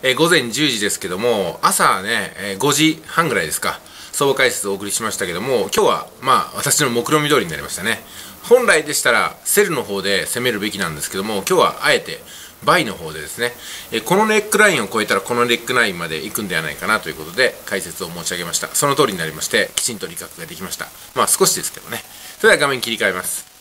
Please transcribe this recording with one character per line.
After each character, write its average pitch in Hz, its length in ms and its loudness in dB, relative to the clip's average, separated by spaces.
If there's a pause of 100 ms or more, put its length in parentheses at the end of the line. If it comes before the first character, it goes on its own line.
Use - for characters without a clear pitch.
え 131 80 2
ー、 123 40 2
午 160 140 4
前 127 220 2
十 143 160 0
時 117 120 0
で 98 120 0
す - 80 -4
け 98 80 -8
ど 90 100 -4
も、 101 460 0
朝 143 400 2
ね、 104 340 -2
え 98 160 -6
ー、 95 60 -8
五 143 120 2
時 156 360 2
半 165 220 0
ぐ 120 40 0
ら 95 80 2
い 78 60 -2
で 73 40 -6
す - 80 -4
か、 - 200 -4 (320)
相 139 200 2
場 131 60 2
解 127 140 4
説 - 180 -4
を 98 40 0
お - 20 0
送 98 100 -10
り 98 60 -6
し - 100 -2
ま 110 80 -4
し - 80 -6
た 98 80 -2
け 87 80 -6
ど 87 80 -4
も、 117 340 0
今 214 100 4
日 - 20 6
は、 92 200 0 (140)
ま 135 320 2
あ、 - 40 -8
私 - 240 0
の 131 100 2
目 117 200 0
論 151 120 4
見 147 60 -2
通 143 100 6
り 98 60 0
に 82 60 -8
な 76 60 -6
り 71 60 -8
ま 73 60 -12
し - 60 -8
た 87 60 -8
ね。 107 220 -2 (400)
本 240 240 6
来 160 160 4
で 147 100 -6
し - 80 0
た 127 100 4
ら、 98 320 2
セ - 200 2
ル 180 80 0
の 131 100 -2
方 98 220 -4
で 95 240 0
攻 120 160 -4
め 127 80 2
る 104 80 -2
べ 101 100 -2
き 95 80 -8
な 92 100 -2
ん 78 80 -6
で 73 60 -8
す - 80 -6
け 92 80 -6
ど 95 60 -2
も、 107 140 -2
今 95 60 -4
日 185 180 0
は 95 240 4
あ 151 60 4
え 123 80 4
て、 - 220 -8 (420)
バ 160 140 4
イ 170 80 2
の 101 80 -6
方 80 180 -10
で 78 80 -10
で 76 60 -8
す 73 140 -12
ね、 120 140 -2 (380)
え 110 60 -2
ー、 110 60 -2
こ 180 140 2
の 220 100 4
ネ 214 100 4
ッ 208 100 0
ク 196 120 0
ラ 208 100 8
イ 170 60 2
ン 120 80 0
を 98 40 -4
超 110 140 0
え 104 60 0
た 104 80 4
ら 98 60 2
こ - 120 -4
の 120 120 4
ネ 120 100 4
ッ 117 100 -8
ク 131 80 -4
ラ 117 140 4
イ 95 60 -2
ン 85 40 -8
ま 85 100 -4
で 78 180 -6
行 104 60 -8
く 110 120 -4
ん 101 40 -6
で 87 80 -4
は 80 60 0
な 80 80 -4
い 73 60 -8
か 90 100 -8
な 107 140 2
と 82 100 -6
い 76 40 -8
う - 20 -8
こ 80 100 -10
と 82 60 -12
で、 120 340 0
解 95 160 -4
説 85 220 -10
を 87 80 -8
申 87 120 -10
し - 60 -4
上 87 80 -4
げ 87 60 -6
ま 85 100 -6
し - 60 -2
た。 85 80 -4
そ - 180 0
の 139 80 2
通 135 140 4
り 104 60 -2
に 92 40 -6
な 80 80 -4
り 78 80 -6
ま 78 80 -10
し - 60 -6
て、 107 260 0
き - 80 -6
ち - 140 -2
ん - 20 -12
と 95 80 -8
利 82 100 -12
確 85 240 -14
が 82 60 -10
で 85 100 -14
き 85 60 -12
ま 92 80 -10
し - 60 -8
た。 - 140 -10 (260)
ま 127 80 4
あ、 - 40 4
少 - 200 4
し - 80 2
で 82 80 -4
す - 100 -6
け - 60 -16
ど - 100 -16
ね。 110 140 -8 (360)
そ - 60 0
れ 208 100 8
で - 20 -2
は 147 100 2
画 - 0 -
面 127 140 0
切 117 100 -4
り 110 80 -2
替 107 100 4
え 90 40 0
ま 90 100 -4
す。 - 380 -8